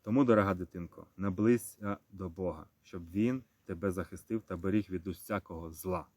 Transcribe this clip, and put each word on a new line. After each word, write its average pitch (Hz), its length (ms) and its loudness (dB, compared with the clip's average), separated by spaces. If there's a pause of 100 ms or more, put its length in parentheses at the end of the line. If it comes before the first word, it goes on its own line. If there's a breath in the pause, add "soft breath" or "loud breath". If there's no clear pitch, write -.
Тому, 127 240 4
дорога 104 280 6
дитинко, 87 540 -8 (100)
наблизься 101 800 2 (140)
до 92 180 -8
Бога, 82 360 -6 (160)
щоб 85 300 -14
Він 120 320 2 (220)
тебе 95 260 -2
захистив 95 500 -6
та - 160 -8
беріг 98 320 0
від 90 180 -6
усякого 90 640 -6
зла. 87 340 -4 (120)